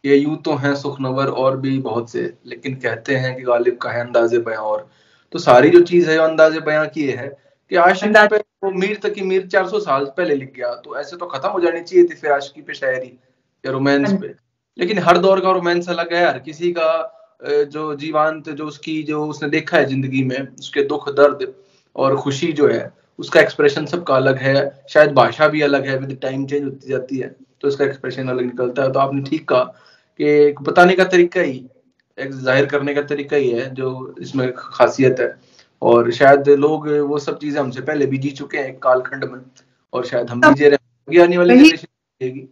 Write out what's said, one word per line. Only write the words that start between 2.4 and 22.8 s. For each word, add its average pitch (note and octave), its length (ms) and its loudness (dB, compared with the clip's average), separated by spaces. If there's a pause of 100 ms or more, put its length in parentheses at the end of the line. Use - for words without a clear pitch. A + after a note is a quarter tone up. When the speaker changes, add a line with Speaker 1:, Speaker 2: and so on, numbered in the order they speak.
Speaker 1:
लेकिन B2 300 -10
कहते B2 400 -4
हैं B2+ 200 -4
कि B2+ 80 -14
गालिब A#2+ 340 0
का B2+ 120 -8
है A#2+ 160 -6
अंदाजे A#2+ 340 0
बयां A2+ 200 -6
और।" G#2+ 300 -6 (420)
तो E3 80 -10
सारी C#3 300 6
जो F3 120 10
चीज F3 280 2
है, D#3+ 80 2
अंदाजे D#3+ 420 4
बयां D3+ 280 -2
की D3 180 -6
ये C3 60 -2
है B2 260 -10 (320)
कि F#3 60 -4
आशिक F#3 280 4
Speaker 2:
अंदाज- G#3+ 280 4
Speaker 1:
पे, G#3+ 60 2
वो - 340 -6
मीर G3 320 -4
तकी G#3 180 -6
मीर F#3 260 -2
चार F#3 200 0
सौ G#3+ 120 -4
साल C#3+ 260 -2
पहले D#3 300 -2
लिख C3 200 -10
गया, B2 180 -8
तो A2+ 240 -14
ऐसे D3 200 -12
तो F3 80 -12
खत्म C#3 240 -8
हो G3 100 -4
जानी E3+ 220 -2
चाहिए F3 240 4
थी D#3+ 100 -8
फिर D3+ 160 -4
आशिकी C#3 300 -4
पे D3+ 120 -16
शायरी C3 460 -6 (460)
या C3+ 60 -6
रोमांस C#3 380 0
Speaker 2:
हाँ। F#3+ 100 0
Speaker 1:
पे, - 160 -12 (420)
लेकिन F3+ 220 -2
हर F3 180 4
दौर F#3+ 220 2
का F#3 120 0
रोमांस F3 380 -2
अलग E3+ 240 -4
है, F3 140 2
हर C3+ 120 -2
किसी D#3 320 -6
का, E3 200 -2 (520)
अ, D3 200 0
जो D3+ 320 -6
जीवांत, D#3 540 -4
जो D3+ 160 -10
उसकी, D3+ 380 -10
जो D3+ 220 -6
उसने D3+ 240 -8
देखा D#3 280 -2
है C#3+ 80 2
जिंदगी C3+ 380 -4
में, C3 240 -6 (120)
उसके - 240 -4
दुख C#3+ 260 -6
दर्द C#3 440 2 (420)
और C3+ 220 0
खुशी D3+ 360 -4
जो C#3+ 140 2
है, - 340 -2 (180)